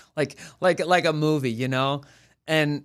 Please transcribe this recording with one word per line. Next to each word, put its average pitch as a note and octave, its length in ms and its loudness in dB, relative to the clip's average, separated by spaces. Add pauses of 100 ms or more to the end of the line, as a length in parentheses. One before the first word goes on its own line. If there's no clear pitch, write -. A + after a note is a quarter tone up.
(180)
Like, D3+ 180 -2 (240)
like, F3 260 0
like F3 200 2
a D#3+ 80 2
movie, D3+ 400 0
you B2+ 160 -4
know? C3+ 320 -2 (440)
And D3 400 0